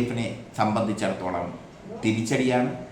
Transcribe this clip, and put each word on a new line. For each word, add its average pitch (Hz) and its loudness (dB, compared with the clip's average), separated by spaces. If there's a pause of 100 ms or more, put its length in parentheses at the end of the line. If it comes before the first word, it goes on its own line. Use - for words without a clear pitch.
എഫിനെ 117 0 (320)
സംബന്ധിച്ചിടത്തോളം 95 0 (560)
തിരിച്ചടിയാണ്. 123 4 (200)